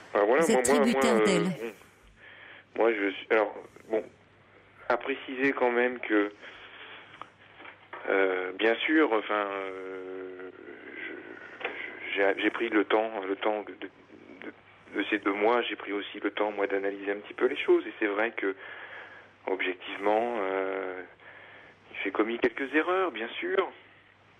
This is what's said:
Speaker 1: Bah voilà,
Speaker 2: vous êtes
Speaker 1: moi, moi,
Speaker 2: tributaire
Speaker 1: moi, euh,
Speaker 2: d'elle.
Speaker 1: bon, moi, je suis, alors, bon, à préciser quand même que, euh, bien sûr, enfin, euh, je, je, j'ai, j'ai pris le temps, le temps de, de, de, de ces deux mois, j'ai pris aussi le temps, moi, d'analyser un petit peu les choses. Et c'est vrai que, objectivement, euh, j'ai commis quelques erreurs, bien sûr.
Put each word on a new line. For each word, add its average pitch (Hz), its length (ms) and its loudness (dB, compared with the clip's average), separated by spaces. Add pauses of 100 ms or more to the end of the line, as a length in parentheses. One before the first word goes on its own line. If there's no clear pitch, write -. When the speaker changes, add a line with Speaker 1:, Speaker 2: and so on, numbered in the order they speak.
(140)
Speaker 1:
Bah 104 120 4
voilà, 135 180 6
Speaker 2:
vous 156 80 4
êtes 127 180 4
Speaker 1:
moi, 135 80 8
moi, - 80 6
Speaker 2:
tributaire 127 300 6
Speaker 1:
moi, 107 80 6
euh, - 20 6
Speaker 2:
d'elle. 175 180 6
Speaker 1:
bon, 147 300 -4 (1040)
moi, 113 160 6
je 101 180 2
suis, - 200 -10
alors, 107 220 4 (360)
bon, - 140 0 (840)
à 123 80 4
préciser 135 560 -2
quand 127 200 2
même 123 280 2
que, 104 320 2 (1800)
euh, 92 440 2
bien 107 220 2
sûr, 156 360 4
enfin, 104 400 0
euh, 95 1000 -8 (460)
je, - 160 -10 (540)
je, - 500 -8
j'ai, 98 280 2
j'ai 107 60 4
pris 117 200 -2
le 107 160 4
temps, 110 260 2 (160)
le 98 80 0
temps 107 280 -2
de, 92 100 -12
de, - 160 -12 (560)
de, - 540 -12
de 101 100 0
ces 104 100 0
deux 101 140 0
mois, 113 300 2
j'ai 107 120 -6
pris - 160 -10
aussi 101 300 -6
le 101 100 -2
temps, 104 220 -2
moi, 101 140 0
d'analyser 98 440 -2
un 101 60 -2
petit - 160 -14
peu - 140 0
les 139 100 0
choses. 175 280 4
Et 110 140 -8
c'est 110 80 0
vrai 104 240 0
que, 98 240 -2 (960)
objectivement, 98 880 0
euh, 95 640 -4 (1000)
j'ai 98 80 -2
commis 110 260 0
quelques 127 380 0
erreurs, 175 360 2
bien 113 160 -6 (120)
sûr. 180 300 0 (720)